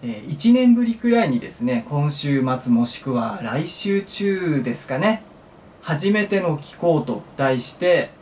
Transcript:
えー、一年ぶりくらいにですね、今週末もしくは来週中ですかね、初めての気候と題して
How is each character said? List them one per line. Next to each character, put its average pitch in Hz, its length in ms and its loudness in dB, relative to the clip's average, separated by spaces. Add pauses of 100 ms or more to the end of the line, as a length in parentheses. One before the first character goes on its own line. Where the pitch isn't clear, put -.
え 110 240 -8
ー、 160 60 -6
一 233 220 4
年 247 200 6
ぶ 240 120 2
り 226 80 -2
く 240 160 0
ら 233 160 4
い - 20 -2
に 123 100 0
で - 120 -8
す - 100 -14
ね、 123 300 -2
今 147 200 0
週 139 320 -2 (200)
末 123 100 2
も 117 140 4
し - 160 -12
く 131 100 -4
は 110 300 -4
来 131 260 -4
週 196 320 -2
中 185 640 -2
で 120 120 -4
す - 120 -12
か 131 100 -4
ね、 214 260 0 (600)
初 160 280 0
め 208 140 2
て 196 160 0
の 165 160 0
気 - 180 -12
候 165 280 2
と 107 200 -6 (140)
題 131 240 0
し - 140 -12
て 175 340 2 (120)